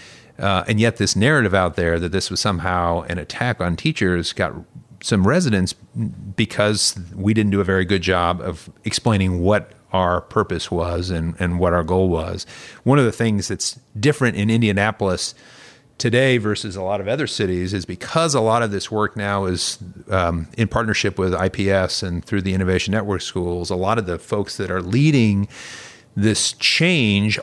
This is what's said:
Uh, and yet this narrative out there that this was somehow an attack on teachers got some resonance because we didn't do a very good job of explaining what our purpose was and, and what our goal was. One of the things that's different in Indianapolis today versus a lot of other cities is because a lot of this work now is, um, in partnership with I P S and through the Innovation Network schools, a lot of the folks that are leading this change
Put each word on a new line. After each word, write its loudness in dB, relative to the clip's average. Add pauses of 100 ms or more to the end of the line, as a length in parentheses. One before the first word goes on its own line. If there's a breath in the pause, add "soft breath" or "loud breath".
(380 loud breath)
Uh, 0
and 2
yet 2
this 0
narrative 4
out 2
there 2
that -2
this -2
was -4
somehow 0
an -4
attack -4
on 0
teachers 0
got -2 (500)
some 2
resonance 2
because -2 (200)
we 2
didn't 4
do 2
a 2
very 2
good 2
job 2
of -8 (160)
explaining 0
what 2 (220)
our 2
purpose -2
was -2
and, -2
and 0
what 2
our 2
goal 2
was. -4 (400 loud breath)
One 4
of 4
the 0
things 0
that's -6 (180)
different 2
in 0
Indianapolis 0 (640 loud breath)
today 4
versus -2
a -6
lot -2
of -6
other -2
cities -2
is -4
because -2
a 4
lot 4
of 0
this -6
work -2
now -2
is, -2 (320)
um, 0 (100)
in 2
partnership -2
with 0
I 0
P -2
S 0
and -4
through -2
the -2
Innovation 0
Network -2
schools, -4
a -2
lot 0
of -2
the -4
folks -6
that -6
are -4
leading 2 (640 loud breath)
this 0
change 2